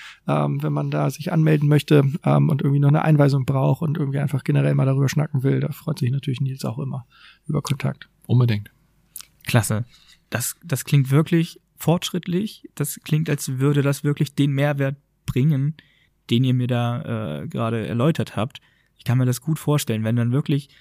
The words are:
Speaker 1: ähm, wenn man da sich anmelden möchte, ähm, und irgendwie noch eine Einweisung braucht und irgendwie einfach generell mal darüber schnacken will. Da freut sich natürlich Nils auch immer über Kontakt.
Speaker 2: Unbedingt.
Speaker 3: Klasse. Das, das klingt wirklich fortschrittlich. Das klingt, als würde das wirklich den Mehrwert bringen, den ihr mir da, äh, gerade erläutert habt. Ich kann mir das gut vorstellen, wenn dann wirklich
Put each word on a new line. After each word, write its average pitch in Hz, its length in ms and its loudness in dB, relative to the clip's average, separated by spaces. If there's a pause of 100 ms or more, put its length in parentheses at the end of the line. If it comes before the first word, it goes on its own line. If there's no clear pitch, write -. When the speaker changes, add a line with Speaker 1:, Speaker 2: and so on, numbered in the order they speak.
(280)
Speaker 1:
ähm, 147 340 0
wenn 151 120 -2
man 143 180 -4
da 147 180 0
sich 156 220 -8
anmelden 156 380 2
möchte, 147 340 4 (220)
ähm, 143 240 4
und 143 140 0
irgendwie 143 180 2
noch 143 80 4
eine 151 140 2
Einweisung 143 420 6
braucht 139 360 0
und 151 160 -2
irgendwie 139 220 -2
einfach 143 240 -2
generell 143 320 2
mal 139 100 2
darüber 135 220 2
schnacken 143 360 0
will. 135 180 2
Da 147 100 -4
freut - 280 -6
sich 127 120 0
natürlich 135 300 -4
Nils 135 240 -4
auch 127 140 -6
immer 131 260 -8 (420)
über 147 140 -4
Kontakt. - 480 -6 (180)
Speaker 2:
Unbedingt. 120 440 0 (760)
Speaker 3:
Klasse. 110 400 0 (440)
Das, - 360 -6
das 151 180 -4
klingt 135 280 2
wirklich 165 500 0 (160)
fortschrittlich. - 960 -4
Das - 300 -6
klingt, 156 240 0
als 139 300 -4
würde 143 240 2
das 139 200 -2
wirklich 147 320 -2
den 143 160 2
Mehrwert 139 460 -2 (280)
bringen, 143 500 0 (540)
den 123 140 4
ihr 127 100 2
mir 123 140 0
da, 117 760 -4
äh, - 40 -10
gerade 113 400 -4
erläutert 120 480 0
habt. 110 240 -4 (380)
Ich - 80 -20
kann 120 120 2
mir 127 80 2
das 123 140 0
gut 160 200 -4
vorstellen, 120 440 0
wenn 113 140 0
dann 120 160 0
wirklich 143 340 0 (140)